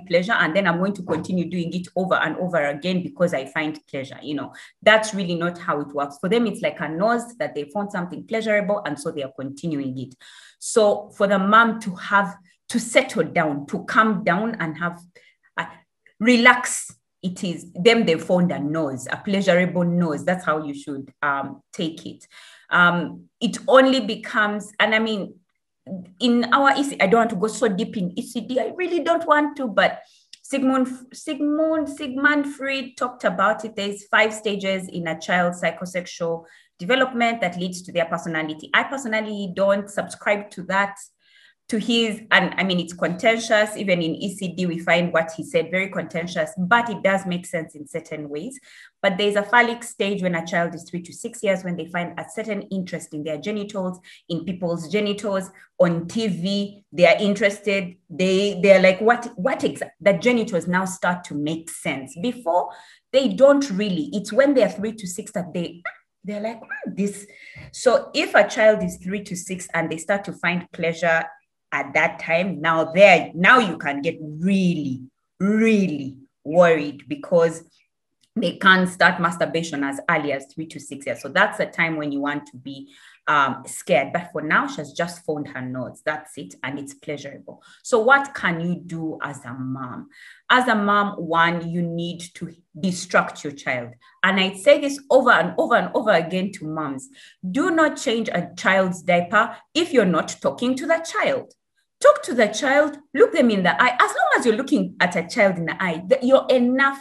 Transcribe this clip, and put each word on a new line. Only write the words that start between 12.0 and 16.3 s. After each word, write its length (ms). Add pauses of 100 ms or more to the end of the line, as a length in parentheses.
to 100
settle 440
down, 440
to 180
calm 380
down 360
and 180
have, 240 (560)
uh, 80 (540)
relax, 760 (260)